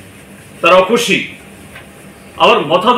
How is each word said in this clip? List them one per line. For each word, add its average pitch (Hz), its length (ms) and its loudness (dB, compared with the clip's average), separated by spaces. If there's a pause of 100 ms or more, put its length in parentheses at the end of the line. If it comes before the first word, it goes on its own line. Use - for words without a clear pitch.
(600)
তারা 175 220 2
অখুশি। 220 340 -2 (1300)
আবার 208 140 2 (140)
মথা 202 260 0